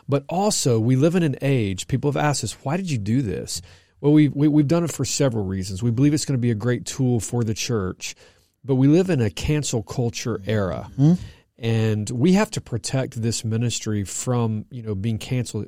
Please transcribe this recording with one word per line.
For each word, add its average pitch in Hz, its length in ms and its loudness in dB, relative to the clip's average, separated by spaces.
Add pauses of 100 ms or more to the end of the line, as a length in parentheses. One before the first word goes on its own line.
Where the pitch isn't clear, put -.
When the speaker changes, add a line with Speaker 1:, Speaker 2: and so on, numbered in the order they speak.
Speaker 1:
But 139 220 0
also, 165 500 2
we 123 180 4
live 160 180 4
in 185 80 2
an 143 180 0
age, 107 480 0
people 143 240 0
have 147 100 -2
asked 147 220 0
us, 104 80 -6 (100)
"Why 139 140 -4
did 185 140 -6
you 131 80 -2
do 110 240 0
this?" 90 400 -6 (400)
Well, 143 100 4
we, 151 160 8
we, 143 200 2
we've 147 200 4
done 170 160 2
it 160 80 -4
for 131 140 -4
several 113 400 0
reasons. 95 360 -4
We 120 80 2
believe 135 220 4
it's 151 140 0
gonna 139 100 0
be 120 140 2
a 117 40 2
great 120 300 0
tool 123 360 0
for 120 220 -2
the 110 120 -2
church. 95 600 -4 (480)
But 135 120 -2
we 131 120 4
live 175 220 6
in 143 140 2
a 107 80 2
cancel 143 520 -2
culture 120 640 -4
era. 95 520 -2
Speaker 2:
Mm-hmm. 151 160 6 (440)
Speaker 1:
And 110 520 0
we 131 240 2
have 208 180 2
to - 80 -6
protect 127 600 -6
this 110 260 -4
ministry 110 580 -2
from, 113 640 -2
you 123 120 -12
know, 110 120 -6
being 110 240 -2
canceled. 113 500 -6